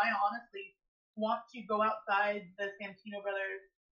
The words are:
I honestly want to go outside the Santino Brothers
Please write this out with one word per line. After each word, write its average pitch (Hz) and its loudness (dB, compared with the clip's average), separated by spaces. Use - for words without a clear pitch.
I 226 4
honestly 202 -2
want 220 0
to 247 -12
go 208 2
outside 208 2
the 202 -4
Santino 202 -10
Brothers 196 -4